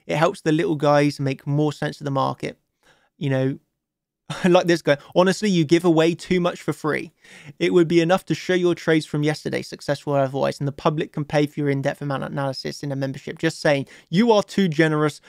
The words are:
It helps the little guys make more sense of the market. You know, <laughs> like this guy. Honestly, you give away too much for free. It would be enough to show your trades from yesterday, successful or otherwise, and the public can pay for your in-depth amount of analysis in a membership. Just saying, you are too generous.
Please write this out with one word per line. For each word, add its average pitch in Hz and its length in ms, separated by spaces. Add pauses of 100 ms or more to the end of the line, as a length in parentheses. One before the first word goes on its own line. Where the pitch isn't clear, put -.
It 147 100
helps 180 240
the 160 100
little 165 240
guys 147 440
make 135 260
more 147 260
sense 147 300
of 147 40
the 143 60
market. 135 460 (600)
You 147 100
know, 135 300 (720)
<laughs> - 120
like 180 220
this 170 140
guy. - 160 (180)
Honestly, 185 340
you 170 140
give 170 220
away 165 300
too 180 240
much 175 220
for 156 120
free. 143 380 (480)
It 180 140
would 175 140
be 170 140
enough 180 240
to 160 100
show - 180
your 175 220
trades 160 300
from 147 180
yesterday, 147 380
successful - 520
or 139 60
otherwise, 135 400
and 143 80
the 139 40
public 156 420
can 147 120
pay 151 200
for 147 140
your 147 100
in-depth 139 320
amount 143 220
of - 80
analysis 143 500
in 143 100
a 135 40
membership. 135 420
Just 160 220
saying, 139 280 (220)
you 226 220
are 202 120
too 196 240
generous. 151 600